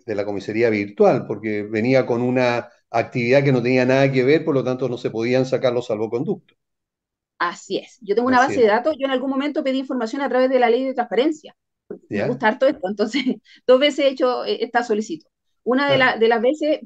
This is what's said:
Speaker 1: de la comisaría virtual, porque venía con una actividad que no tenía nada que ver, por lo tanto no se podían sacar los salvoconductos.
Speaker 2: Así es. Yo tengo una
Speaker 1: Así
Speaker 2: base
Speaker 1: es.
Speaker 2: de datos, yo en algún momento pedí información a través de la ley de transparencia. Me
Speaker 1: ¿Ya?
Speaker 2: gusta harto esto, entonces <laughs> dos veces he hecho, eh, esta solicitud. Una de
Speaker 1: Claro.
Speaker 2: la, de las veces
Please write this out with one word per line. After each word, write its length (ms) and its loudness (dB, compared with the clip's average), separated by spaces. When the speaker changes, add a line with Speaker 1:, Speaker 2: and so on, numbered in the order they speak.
Speaker 1:
de 100 -6
la 80 -10
comisaría 460 -2
virtual, 560 0
porque 380 -6
venía 420 0
con 160 -2
una 480 0
actividad 520 2
que 80 2
no 120 2
tenía 220 2
nada 260 4
que 120 2
ver, 220 2
por 80 0
lo 100 0
tanto 240 -4
no 100 -6
se 120 -6
podían 380 0
sacar 260 0
los 140 -4
salvoconductos. 680 -4
Speaker 2:
Así 380 -6
es. 240 -14
Yo 120 -4
tengo 140 0
una 100 4
Speaker 1:
Así 120 4
Speaker 2:
base 100 -4
Speaker 1:
es. 20 4
Speaker 2:
de 60 6
datos, 320 2
yo 60 -4
en 60 -2
algún 200 -2
momento 320 -4
pedí 160 -2
información 420 -6
a 80 -2
través 220 2
de 80 2
la 100 2
ley 160 2
de 80 -4
transparencia. 600 -2
Me 100 -4
Speaker 1:
¿Ya? 80 -2
Speaker 2:
gusta 220 -2
harto 180 0
esto, 220 -2
entonces 340 -4
<laughs> 180 -4
dos 120 6
veces 260 2
he 40 4
hecho, 360 -2
eh, 160 -4
esta 220 0
solicitud. 440 -4
Una 260 0
de 60 4
Speaker 1:
Claro. 200 2
Speaker 2:
la, 40 -4
de 80 4
las 140 2
veces 440 0